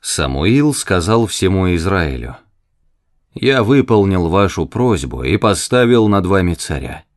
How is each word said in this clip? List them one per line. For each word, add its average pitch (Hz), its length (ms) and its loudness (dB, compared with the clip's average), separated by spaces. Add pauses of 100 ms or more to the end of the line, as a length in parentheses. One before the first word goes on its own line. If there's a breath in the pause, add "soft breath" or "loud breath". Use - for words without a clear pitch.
Самуил 92 720 0
сказал 107 520 0
всему 92 480 0
Израилю: 80 640 -4 (960)
«Я 131 300 0
выполнил 101 640 2
вашу 92 380 0
просьбу 69 580 -4
и 80 140 0
поставил 117 720 2
над 101 160 2
вами 92 280 0
царя. 67 520 -10 (100)